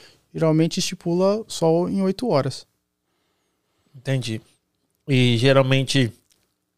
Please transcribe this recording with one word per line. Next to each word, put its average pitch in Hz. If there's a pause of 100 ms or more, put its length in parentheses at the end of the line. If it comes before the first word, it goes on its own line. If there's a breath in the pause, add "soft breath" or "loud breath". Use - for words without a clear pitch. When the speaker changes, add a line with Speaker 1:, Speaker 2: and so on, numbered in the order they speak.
(320 soft breath)
Speaker 1:
geralmente 160
estipula 185
só 170
em 196
oito 196
horas. 135 (1300)
Speaker 2:
Entendi. 117 (680)
E 127
geralmente 131 (680)